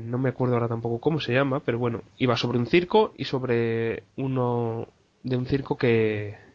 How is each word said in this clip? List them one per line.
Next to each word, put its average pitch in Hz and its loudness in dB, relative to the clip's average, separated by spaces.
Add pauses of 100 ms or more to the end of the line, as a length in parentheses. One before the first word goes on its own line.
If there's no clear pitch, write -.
no 117 -4
me 131 0
acuerdo 123 0
ahora 117 2
tampoco 117 -4
cómo 151 0
se 123 -4
llama, 135 2
pero 117 -2
bueno, 113 -2 (160)
iba 123 2
sobre 120 0
un 120 0
circo 185 4
y 151 -8
sobre 117 -2 (140)
uno 123 -2 (340)
de 127 -2
un 127 -2
circo 135 -2
que, 107 2 (200)